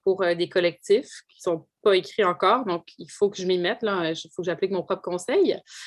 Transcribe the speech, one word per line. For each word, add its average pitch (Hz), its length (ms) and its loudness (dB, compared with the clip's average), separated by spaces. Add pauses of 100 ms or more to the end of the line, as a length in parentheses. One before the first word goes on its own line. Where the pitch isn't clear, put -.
pour, 190 180 2
euh, 175 120 2
des 170 160 -2
collectifs 190 800 0
qui - 100 -20
sont 165 260 -4 (160)
pas 196 140 4
écrits 185 280 -2
encore, 214 420 2
donc 170 220 -4 (100)
il - 120 -16
faut 202 200 0
que 196 80 -10
je 185 80 -6
m'y 185 100 2
mette, 180 260 -2
là, 185 280 -2
il 165 240 -8
faut 180 80 -8
que 165 40 -10
j'applique 185 240 -2
mon 180 120 -2
propre - 180 -4
conseil. 214 580 0 (280)